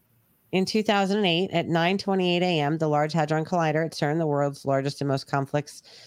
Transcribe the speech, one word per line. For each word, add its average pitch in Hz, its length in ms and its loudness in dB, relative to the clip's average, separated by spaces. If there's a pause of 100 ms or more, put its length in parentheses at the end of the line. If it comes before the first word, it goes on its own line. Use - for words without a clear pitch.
(520)
in 190 140 2
two 214 180 0
thousand 202 360 2
and 208 80 2
eight 175 240 2
at 165 160 0
nine 170 300 2
twenty-eight 180 460 0
A 175 160 2
M, 147 180 0
the 160 120 0
Large 151 240 0
Hadron 156 320 0
Collider 160 400 0
at 156 80 -8
cern, 151 240 -2
the 165 100 0
world's 143 380 -2
largest 135 340 -2
and 143 80 -2
most 135 200 -2
complex, 139 540 -4 (260)